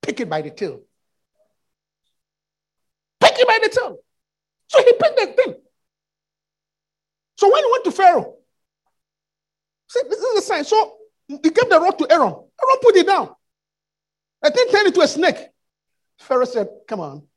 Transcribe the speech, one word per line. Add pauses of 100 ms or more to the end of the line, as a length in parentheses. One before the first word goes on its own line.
Pick
it
by
the
tail. (2500)
Pick
it
by
the
tail. (720)
So
he
picked
the
thing. (1800)
So
when
he
went
to
Pharaoh, (1500)
he
said,
"This
is
the
sign."
So (320)
he
gave
the
rod
to
Aaron.
Aaron
put
it
down. (1080)
The
thing
turned
into
a
snake. (840)
Pharaoh
said, (200)
"Come
on